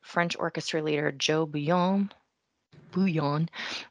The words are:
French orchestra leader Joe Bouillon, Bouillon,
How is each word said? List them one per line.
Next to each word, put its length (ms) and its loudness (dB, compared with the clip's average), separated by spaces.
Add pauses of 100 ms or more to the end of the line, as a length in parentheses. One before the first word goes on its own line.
French 360 -2
orchestra 440 -2
leader 280 0
Joe 360 0
Bouillon, 680 2 (800)
Bouillon, 560 2 (420)